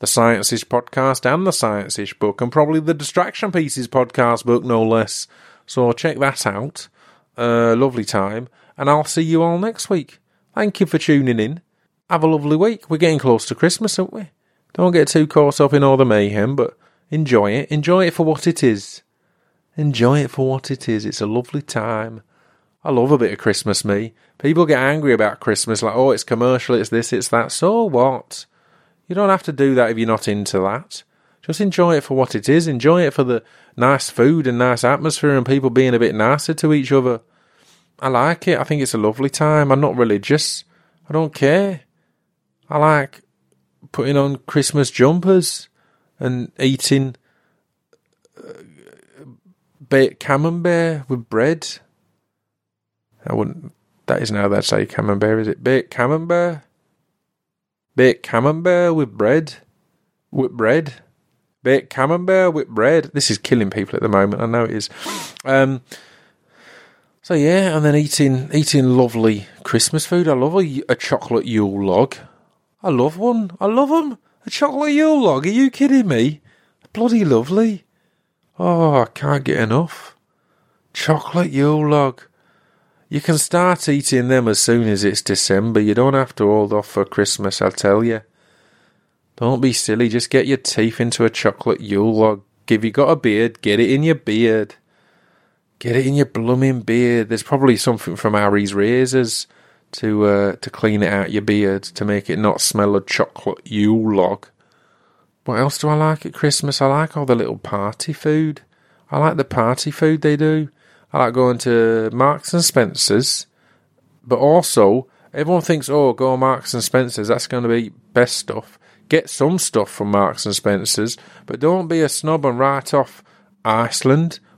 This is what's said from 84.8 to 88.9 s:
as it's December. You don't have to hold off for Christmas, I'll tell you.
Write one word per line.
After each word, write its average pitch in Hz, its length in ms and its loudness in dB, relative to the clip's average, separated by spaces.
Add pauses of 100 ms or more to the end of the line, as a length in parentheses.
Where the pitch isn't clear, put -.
as 101 160 0
it's 101 180 0
December. 104 600 0
You 104 140 2
don't 131 200 2
have 135 220 -2
to 107 100 2
hold 104 260 2
off 104 140 -2
for - 180 -2
Christmas, 101 560 -4
I'll 98 120 0
tell 104 320 2
you. 113 160 -2 (1160)